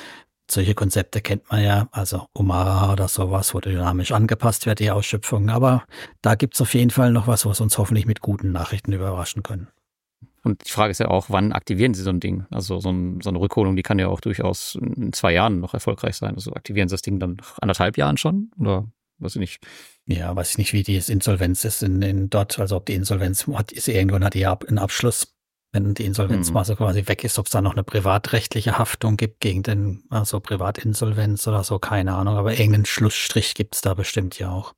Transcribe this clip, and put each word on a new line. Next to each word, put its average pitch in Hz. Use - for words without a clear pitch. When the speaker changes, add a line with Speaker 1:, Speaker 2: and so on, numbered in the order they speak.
Speaker 1:
Solche 98
Konzepte 101
kennt -
man 107
ja, 101
also 95
Omara 95
oder 95
sowas, 95
wo 95
dynamisch 90
angepasst 110
wird, 110
die 104
Ausschöpfung. 104
Aber 127
da 110
gibt's -
auf -
jeden 120
Fall 123
noch 113
was, 110
was 101
uns 107
hoffentlich 104
mit 110
guten 98
Nachrichten 90
überraschen 95
können. 95
Speaker 2:
Und 107
die -
Frage 104
ist -
ja -
auch, 95
wann 98
aktivieren 110
sie 92
so 98
ein 90
Ding? 95
Also 92
so 92
ein, 90
so 98
eine 90
Rückholung, 95
die 92
kann -
ja 92
auch 92
durchaus -
in -
zwei -
Jahren 92
noch 90
erfolgreich -
sein. 101
Also 101
aktivieren 98
sie 98
das 95
Ding 101
dann 90
nach -
anderthalb -
Jahren 147
schon? 202
Oder 98
weiß -
ich -
nicht. -
Speaker 1:
Ja, 87
weiß 87
ich -
nicht, -
wie 101
die 98
Insolvenz 92
ist -
in, 95
in 98
dort. 101
Also 98
ob 87
die 101
Insolvenz 95
hat, 123
ist -
irgendwann 95
hat 98
die 95
Ab-, 90
einen 107
Abschluss. -
Wenn 101
die 110
Insolvenzmasse 95
Speaker 2:
Mhm. 101
Speaker 1:
quasi 98
weg -
ist, -
ob's 101
da 110
noch 98
eine 98
privatrechtliche 104
Haftung 110
gibt 110
gegen 95
den, 101
also 104
Privatinsolvenz 104
oder 107
so, 98
keine 95
Ahnung. 98
Aber 104
irgendeinen 107
Schlussstrich -
gibt's -
da 95
bestimmt 95
ja 95
auch. 92